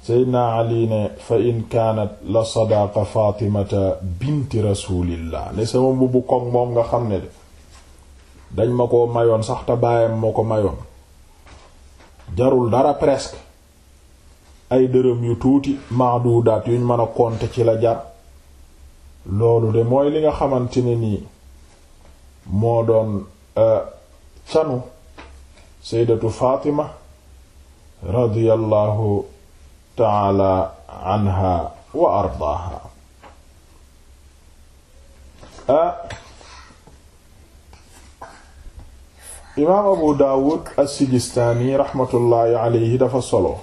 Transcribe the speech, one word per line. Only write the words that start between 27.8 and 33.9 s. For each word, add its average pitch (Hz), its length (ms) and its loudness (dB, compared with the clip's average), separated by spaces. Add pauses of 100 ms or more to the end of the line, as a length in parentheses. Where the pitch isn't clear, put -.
radiyallahu 107 1200 0 (720)
ta'ala 98 760 2 (320)
anha 92 680 0 (240)
wa 160 140 2 (120)
ardaaha. - 600 -6 (3000)